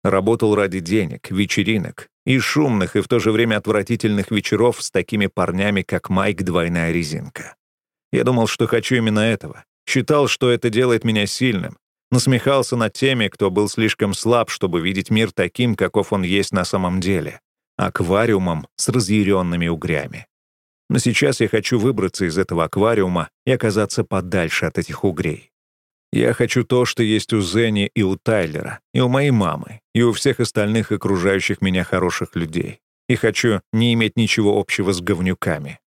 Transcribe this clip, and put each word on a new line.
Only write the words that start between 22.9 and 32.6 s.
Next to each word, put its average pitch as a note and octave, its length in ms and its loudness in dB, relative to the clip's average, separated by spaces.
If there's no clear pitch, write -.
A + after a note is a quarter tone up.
и C3 60 2
оказаться A2 520 0
подальше F2+ 640 -2
от D#2+ 100 -4
этих - 260 -6
угрей. E2 480 -4
Я A#2 220 2
хочу A#2+ 300 0
то, B2 200 2
что - 180 -2
есть G#2+ 300 0
у G#2+ 80 2
Зенни G2+ 540 0
и A2 80 0
у F#2+ 140 0
Тайлера, F2+ 640 -2
и B2+ 80 0
у B2+ 80 2
моей C#3 220 2
мамы, G2 500 0
и A#2 80 4
у A#2 100 4
всех - 280 0
остальных G#2+ 520 0
окружающих G2 680 0
меня F#2 220 2
хороших F2+ 520 -2
людей. E2+ 440 -4